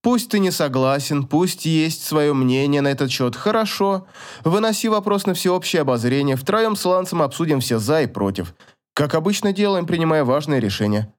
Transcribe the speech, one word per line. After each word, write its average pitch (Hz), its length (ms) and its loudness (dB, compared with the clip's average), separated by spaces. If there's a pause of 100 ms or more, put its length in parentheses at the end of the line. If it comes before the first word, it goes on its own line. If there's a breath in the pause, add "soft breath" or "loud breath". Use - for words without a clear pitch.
Пусть 240 280 0
ты 208 80 0
не 190 120 2
согласен, 139 760 0
пусть 180 380 0
есть 160 400 0
своё 147 300 2
мнение 135 480 2
на 139 60 2
этот 135 220 -2
счёт, 123 260 -2
хорошо. 196 720 -2 (380 loud breath)
Выноси 214 440 0
вопрос 202 380 0
на 185 80 0
всеобщее 180 480 0
обозрение, 131 540 0
втроём 208 400 0
с - 80 -8
Лансом 180 380 0
обсудим 143 380 0
все 120 180 -2
за 143 240 2
и - 40 0
против. 98 480 -4 (400 soft breath)
Как 147 200 -2
обычно 202 380 0
делаем, 190 340 0
принимая 160 380 2
важное 139 340 0
решение. 104 600 -2